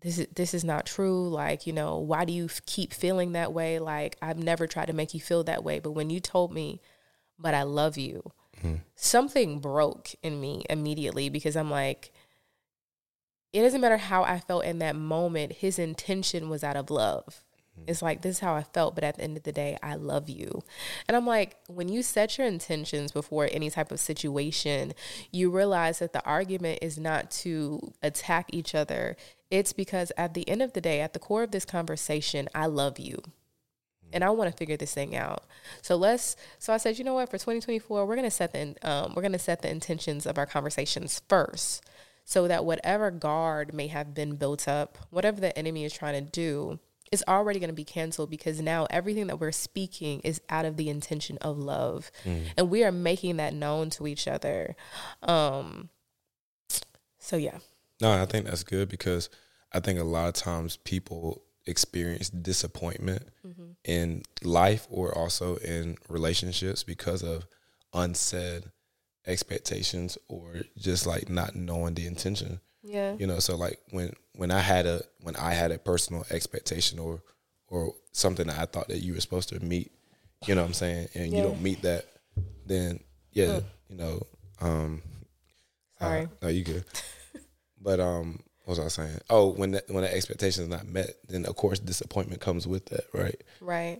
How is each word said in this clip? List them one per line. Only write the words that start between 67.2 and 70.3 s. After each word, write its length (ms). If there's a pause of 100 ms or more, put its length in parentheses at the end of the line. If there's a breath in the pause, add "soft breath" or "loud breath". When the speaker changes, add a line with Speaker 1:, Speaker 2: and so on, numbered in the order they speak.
Speaker 2:
of 220 (480 soft breath)
unsaid 680 (640)
expectations 920 (100)
or 280 (220)